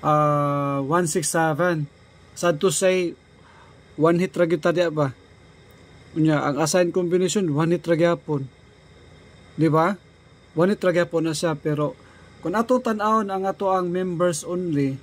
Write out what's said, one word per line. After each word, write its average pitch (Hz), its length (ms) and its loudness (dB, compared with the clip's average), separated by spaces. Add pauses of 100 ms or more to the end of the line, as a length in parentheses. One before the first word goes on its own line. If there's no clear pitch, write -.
uh, 143 800 0
one 160 240 0
six 165 240 -2
seven. 160 560 0 (480)
Sad 175 320 0
to 185 80 4
say, 185 400 0 (880)
one 165 160 4
hit 180 160 0
ra 170 160 2
gyud 160 160 -2
ta 175 80 2
diha 170 160 2
ba? 151 240 -2 (1040)
Unya, 156 240 2
ang 135 160 -2
assigned 170 400 0
combination, 180 560 0
one 170 240 2
hit 165 80 -6
ra 165 160 2
gyapon. 156 480 0 (1120)
Di 160 80 4
ba? 160 240 2 (640)
One 180 160 2
hit 202 80 -4
ra 180 160 2
gyapon 165 320 0
na 156 80 -4
siya, 165 160 -2
pero 147 400 -4 (480)
kung 180 160 -4
atong 247 320 0
tan-awon 214 400 0
ang 190 160 -4
ato 190 240 -2
ang 185 240 0
members 180 560 -2
only 156 540 -2